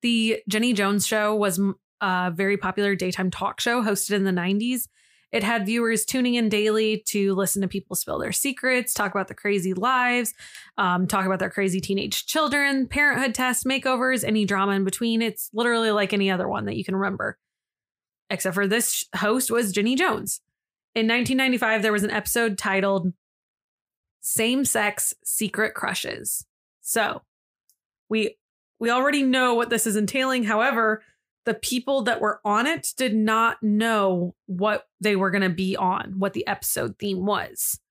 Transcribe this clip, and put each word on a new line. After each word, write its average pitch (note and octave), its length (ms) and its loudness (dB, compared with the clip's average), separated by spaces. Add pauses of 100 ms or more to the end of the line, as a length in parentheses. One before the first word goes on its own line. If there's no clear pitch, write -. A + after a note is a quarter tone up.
The A3+ 460 2
Jenny A3 240 2
Jones G3+ 340 2
Show G#3+ 280 2
was, G3+ 240 0
m-, G3 160 0 (260)
a F3+ 320 0
very G3 240 0
popular G3+ 380 0
daytime F#3 360 -2
talk G3 300 -6
show A#3+ 220 0
hosted G3+ 300 -2
in G3+ 120 0
the G3 60 2
nineties. G3+ 580 -2 (440)
It A3+ 100 0
had G#3+ 240 0
viewers A3+ 400 0
tuning B3 300 0
in A3+ 120 2
daily G#3+ 600 2
to G3 260 2
listen F#3+ 260 0
to F#3+ 80 0
people F#3+ 280 -8
spill - 220 -4
their - 140 -4
secrets, C4 600 -2
talk G3+ 160 -2
about F#3+ 180 -2
the G3+ 60 -12
crazy F#3+ 400 -2
lives, B3 580 0 (460)
um, F3+ 280 4
talk F#3+ 200 2
about F#3+ 140 0
their F#3 100 -2
crazy F#3+ 300 0
teenage G3+ 440 -4
children, C#4 600 0
parenthood C4+ 480 2
tests, B3+ 300 0
makeovers, B3+ 600 0
any G#3+ 220 2
drama G3 260 2
in G3 120 2
between. A3+ 360 0
It's - 320 -4
literally A3+ 380 2
like G#3 240 2
any G3 160 2
other F3+ 180 0
one - 180 -4
that G#3 100 -4
you G3+ 80 -4
can F#3+ 120 -4
remember, G3 400 -2 (920)
except F#3 240 -2
for G3+ 140 2
this A3+ 260 0
sh-, - 100 -4 (120)
host G#3+ 340 2
was A3+ 220 0
Jenny G#3 240 2
Jones. C4 440 -2 (540)
In A3+ 120 2
nineteen A#3+ 300 2
ninety-five, B3 460 2
there G#3+ 100 4
was G#3 120 0
an G#3 60 0
episode G#3+ 460 0
titled F#3+ 560 0 (1080)
"Same B3 440 0
Sex G#3 480 -2 (120)
Secret - 500 -2
Crushes." - 720 -6 (340)
So - 420 -2 (840)
we, A3 300 0 (420)
we A#3 80 -2
already C#4 360 2
know B3+ 300 4
what A#3 140 0
this A#3 180 2
is G#3 100 0
entailing. B3+ 480 0
However, A3 580 2 (420)
the A3 100 0
people B3+ 480 -2
that A3+ 180 0
were G#3+ 240 -2
on G#3+ 220 2
it D#4+ 300 -2
did B3+ 180 0
not A3 480 2
know G#3 720 2 (120)
what G3+ 400 0 (140)
they G#3 160 2
were F#3+ 140 2
gonna F#3+ 180 2
be F#3 280 0
on, F#3+ 420 -2
what F#3+ 140 0
the - 140 -6
episode - 520 -4
theme F#3+ 260 -4
was. - 560 -4 (100)